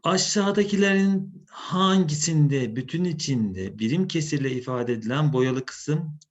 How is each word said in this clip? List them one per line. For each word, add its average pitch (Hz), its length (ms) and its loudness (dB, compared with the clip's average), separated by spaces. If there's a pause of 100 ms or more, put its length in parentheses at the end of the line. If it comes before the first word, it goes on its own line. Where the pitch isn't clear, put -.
Aşağıdakilerin 196 1500 0
hangisinde 151 1300 2
bütün 131 280 -4
içinde 107 760 -2
birim 151 280 0
kesirle 151 440 -2
ifade 123 420 -2
edilen 127 400 0
boyalı 127 320 0
kısım - 540 -6 (120)